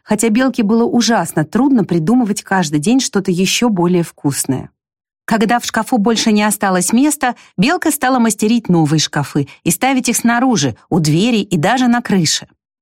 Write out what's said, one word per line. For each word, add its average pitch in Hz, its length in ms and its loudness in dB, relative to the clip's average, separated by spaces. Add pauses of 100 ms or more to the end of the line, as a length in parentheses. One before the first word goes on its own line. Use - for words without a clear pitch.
хотя 214 280 -2
белке 247 340 0
было 226 220 2
ужасно 208 580 0
трудно 247 400 2
придумывать 196 580 0
каждый 156 380 -2
день 233 220 2
что-то 196 300 -2
ещё 190 380 0
более 175 340 0
вкусное. - 680 -6 (540)
Когда 226 340 0
в - 60 -12
шкафу 226 340 -2
больше 220 320 0
не 208 100 4
осталось 196 500 0
места, 262 440 0 (220)
белка 320 340 0
стала 262 260 0
мастерить 226 520 0
новые 160 300 2
шкафы 143 480 -4 (160)
и - 60 -2
ставить 254 400 -2
их 226 60 0
снаружи, 233 600 0 (140)
у - 100 0
двери 185 420 2
и - 160 -4
даже 240 300 0
на 240 140 2
крыше. - 460 -2 (340)